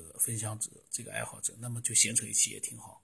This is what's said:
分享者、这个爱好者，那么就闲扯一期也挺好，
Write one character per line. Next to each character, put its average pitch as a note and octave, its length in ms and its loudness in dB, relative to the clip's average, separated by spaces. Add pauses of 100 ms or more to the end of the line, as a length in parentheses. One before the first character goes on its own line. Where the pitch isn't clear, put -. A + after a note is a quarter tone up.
(160)
分 A2+ 220 4
享 G#2+ 220 -4
者、 - 100 -4 (220)
这 A#2+ 100 -6
个 A2+ 100 -12
爱 - 120 -2
好 - 160 -10
者， - 180 -2
那 A#2 100 -6
么 A#2 120 -4
就 A#2+ 120 0
闲 A2+ 220 6
扯 A#2 100 4
一 A2 80 -6
期 A2 200 4
也 G2+ 80 -8
挺 - 180 -6
好， - 260 -16